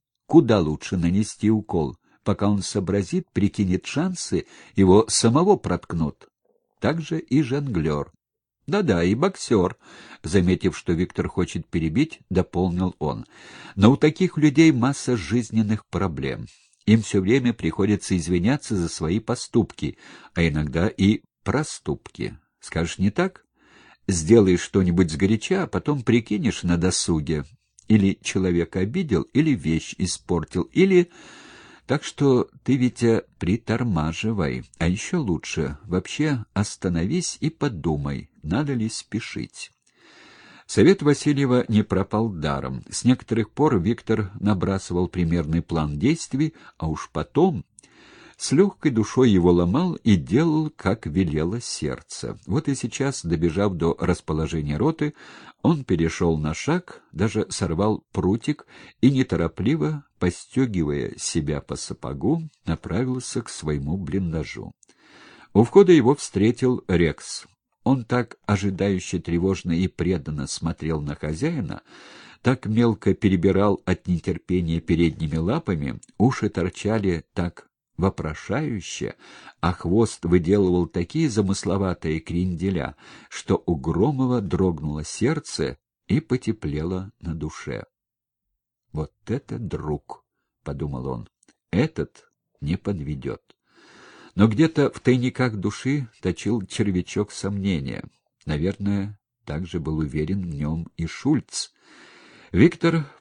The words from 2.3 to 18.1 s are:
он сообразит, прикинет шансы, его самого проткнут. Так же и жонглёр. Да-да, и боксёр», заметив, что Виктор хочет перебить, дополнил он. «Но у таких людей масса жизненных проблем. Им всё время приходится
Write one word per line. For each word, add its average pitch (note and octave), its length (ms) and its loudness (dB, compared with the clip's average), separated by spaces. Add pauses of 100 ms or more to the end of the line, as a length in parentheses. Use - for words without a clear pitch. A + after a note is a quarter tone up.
он G2+ 120 0
сообразит, G2+ 680 -2
прикинет F#2+ 540 0
шансы, E3 600 -4 (300)
его G2 320 8
самого D#3+ 480 4
проткнут. - 720 -4 (520)
Так D#3+ 220 0
же D#3+ 180 -4
и D3+ 220 0
жонглёр. A#2 720 -2 (540)
Да-да, C#3+ 380 2
и F#2 100 4
боксёр», A#2+ 640 0 (460)
заметив, F2+ 540 2
что - 160 -2
Виктор E2+ 340 -2
хочет E2+ 400 -4
перебить, E2+ 520 -2 (100)
дополнил F2+ 720 0
он. C#2 260 -4 (500)
«Но G#2 160 8
у C#3 60 4
таких D#3 400 2
людей D3+ 340 6
масса B2+ 460 0
жизненных G#2+ 720 -2
проблем. C#2 600 -4 (380)
Им A2 160 6
всё G#2 200 0
время A#2+ 320 2
приходится G2 640 -2